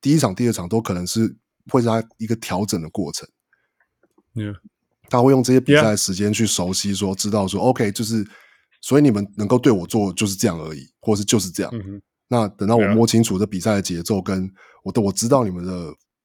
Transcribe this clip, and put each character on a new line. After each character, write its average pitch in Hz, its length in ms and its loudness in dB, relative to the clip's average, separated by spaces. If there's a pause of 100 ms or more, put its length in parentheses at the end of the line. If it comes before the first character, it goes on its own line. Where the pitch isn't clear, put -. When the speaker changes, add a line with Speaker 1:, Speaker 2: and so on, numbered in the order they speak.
Speaker 1:
第 139 100 -2
一 160 80 4
场、 104 140 2
第 120 140 -2
二 113 60 2
场 87 160 -6
都 110 120 0
可 101 140 -4
能 90 100 -4
是 113 320 -2 (340)
会 131 100 2
是 117 80 0
他 113 120 0 (180)
一 113 80 -8
个 113 100 -2
调 101 280 -4
整 92 160 -4
的 78 100 -10
过 80 220 -6
程。 - 160 -12 (1080)
Speaker 2:
Yeah. 104 200 -8 (540)
Speaker 1:
他 123 120 2
会 135 120 6
用 131 100 4
这 127 100 0
些 131 60 6
比 143 160 4
赛 151 80 6
的 107 140 2
时 98 180 -4
间 104 180 0
去 107 140 0
熟 92 260 -4
悉 101 220 -4
说， 95 160 -2
Yeah. 95 80 -6
知 104 140 -6
道 98 160 0
说， 92 140 -4
OK， 123 280 2
就 110 140 -6
是， 107 200 -2 (560)
所 - 160 0
以 147 60 6
你 139 80 6
们 101 160 0 (100)
能 104 120 -4
够 127 100 4
对 123 140 4
我 87 120 0
做 101 280 0
就 - 120 -4
是 98 120 -4
这 120 100 0
样 85 140 -2
而 78 120 -10
已， 71 160 -16 (120)
或 107 160 0
是 104 80 -6
就 110 160 2
是 92 100 -6
这 - 140 -6
样。 - 100 -8
Speaker 2:
嗯 107 80 -10
哼。 98 200 -14 (260)
Speaker 1:
那 117 180 2
等 98 220 -4
到 117 80 6
我 113 60 6
Speaker 2:
Yeah. 101 120 2
Speaker 1:
摸 113 140 6
清 113 160 4
楚 95 160 -2
这 104 40 0
比 98 140 -6
赛 104 160 0
的 98 80 0
节 85 220 -6
奏， 98 180 -2
跟 95 260 -4 (360)
我， 95 80 -8 (100)
我 98 80 0
知 110 180 -4
道 127 140 2
你 101 80 -4
们 90 160 -8
的， 87 260 -8 (320)